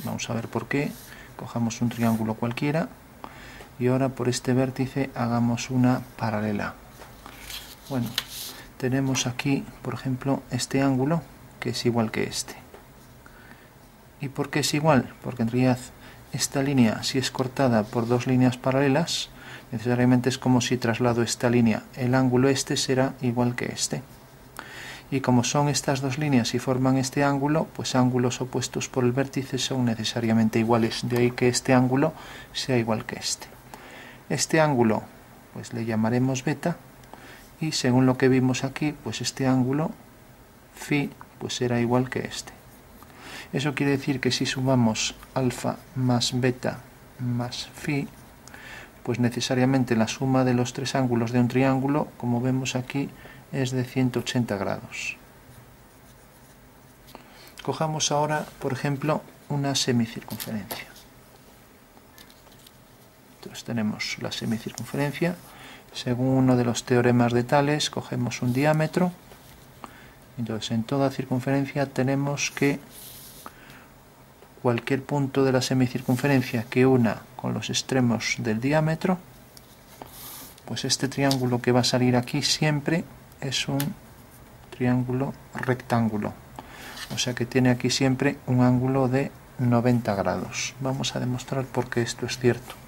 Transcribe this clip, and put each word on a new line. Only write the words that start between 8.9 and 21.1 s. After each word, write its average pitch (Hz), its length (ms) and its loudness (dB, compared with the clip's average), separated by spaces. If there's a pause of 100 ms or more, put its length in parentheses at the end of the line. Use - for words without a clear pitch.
aquí, 139 380 -2 (160)
por 123 140 -6
ejemplo, 131 560 -4
este 135 320 0
ángulo 139 400 2 (380)
que 120 100 -4
es 117 160 -2
igual 113 240 2
que 104 140 -2
este. - 300 -8 (1700)
¿Y 139 80 -8
por 135 220 -6
qué 156 100 0
es - 140 -2
igual? 147 480 4
Porque 123 200 -4
en 113 60 2
realidad 123 300 4 (540)
esta 139 300 -2
línea, 127 400 4
si - 160 -2
es 127 120 -2
cortada 123 540 2
por 113 220 -2
dos 123 200 2
líneas 127 320 4
paralelas, 139 720 0 (420)
necesariamente 123 560 4
es 123 100 -2
como 127 220 4
si 123 180 0
traslado 117 440 2